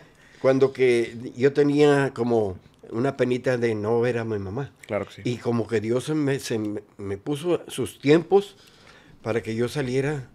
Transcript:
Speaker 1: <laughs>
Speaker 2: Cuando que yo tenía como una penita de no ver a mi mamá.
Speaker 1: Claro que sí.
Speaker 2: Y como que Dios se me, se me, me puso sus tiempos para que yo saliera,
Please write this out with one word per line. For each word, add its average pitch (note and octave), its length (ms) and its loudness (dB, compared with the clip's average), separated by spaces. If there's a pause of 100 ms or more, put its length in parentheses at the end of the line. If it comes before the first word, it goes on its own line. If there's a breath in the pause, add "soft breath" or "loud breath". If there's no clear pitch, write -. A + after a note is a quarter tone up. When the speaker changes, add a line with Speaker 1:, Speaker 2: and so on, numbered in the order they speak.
Speaker 1:
<laughs> - 340 -20
Speaker 2:
Cuando C3+ 320 4
que A#2+ 440 2 (200)
yo C3 160 2
tenía C#3+ 640 4
como A2+ 420 0 (340)
una C3 280 -2
penita B2 400 0
de A#2 160 0
no A2 260 0
ver A#2 180 0
a A2+ 60 -4
mi A2 140 -4
mamá. G2+ 340 -8 (140)
Speaker 1:
Claro G2+ 200 -4
que - 80 -18
sí. - 100 -20
Speaker 2:
Y A#2+ 120 -2
como A#2 300 -2
que A2+ 140 0
Dios A#2 240 -2
se D#3 100 -4
me, C#3 240 0
se A#2 200 -4
me, G#2 240 -6 (140)
me G2 220 -8
puso D3 500 -4
sus - 320 -8
tiempos E3+ 560 4 (680 soft breath)
para A2+ 200 -2
que A2 120 -6
yo A#2 140 -2
saliera, C3+ 680 -4